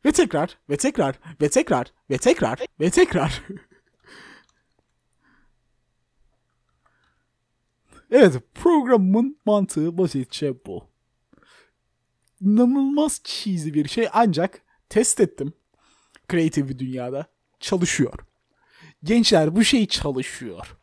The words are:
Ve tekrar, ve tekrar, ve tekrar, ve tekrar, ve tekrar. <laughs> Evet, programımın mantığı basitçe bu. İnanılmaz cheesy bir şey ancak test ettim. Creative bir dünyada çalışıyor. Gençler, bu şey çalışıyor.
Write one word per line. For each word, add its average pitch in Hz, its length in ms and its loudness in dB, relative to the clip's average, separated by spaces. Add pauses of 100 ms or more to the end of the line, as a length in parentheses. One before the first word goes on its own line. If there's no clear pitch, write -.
Ve 302 60 4
tekrar, 180 460 0 (120)
ve 143 80 -2
tekrar, - 420 -2 (220)
ve 151 80 0
tekrar, 151 440 -2 (160)
ve 165 80 -2
tekrar, 131 420 0 (200)
ve 165 100 0
tekrar. - 580 2
<laughs> 190 40 -18 (4000)
Evet, 185 300 6 (120)
programımın 247 920 2
mantığı 175 520 0
basitçe 139 680 -4
bu. 87 180 -12 (1600)
İnanılmaz 269 840 2
cheesy 160 500 -6
bir 147 140 0
şey 233 260 -2
ancak 196 480 -2 (280)
test - 300 0
ettim. 156 340 -2 (760)
Creative 160 380 0
bir 127 100 -10
dünyada 131 460 -8 (340)
çalışıyor. 170 540 -2 (880)
Gençler, 170 520 2
bu 220 80 4
şey 226 240 2
çalışıyor. 127 960 -8